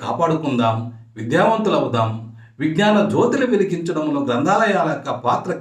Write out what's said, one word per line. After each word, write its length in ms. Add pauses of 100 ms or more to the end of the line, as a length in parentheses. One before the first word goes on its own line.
కాపాడుకుందాం, 760 (400)
విద్యావంతులవుదాం, 920 (500)
విజ్ఞాన 380 (140)
జ్యోతులు 400
వెలిగించడంలో 760
గ్రంథాలయాల 600
యొక్క 200 (140)
పాత్ర 360